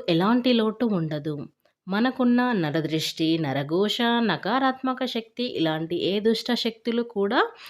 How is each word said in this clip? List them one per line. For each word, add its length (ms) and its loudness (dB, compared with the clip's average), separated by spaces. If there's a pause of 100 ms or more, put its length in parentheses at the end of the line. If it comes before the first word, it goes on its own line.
ఎలాంటి 440 4
లోటు 380 0
ఉండదు. 440 -2 (520)
మనకున్న 540 2 (100)
నరదృష్టి, 760 0 (100)
నరఘోష, 600 0 (260)
నకారాత్మక 840 0
శక్తి, 400 -6 (100)
ఇలాంటి 480 -2
ఏ 160 0
దుష్ట 340 0
శక్తులు 500 -4
కూడా 360 -2 (300)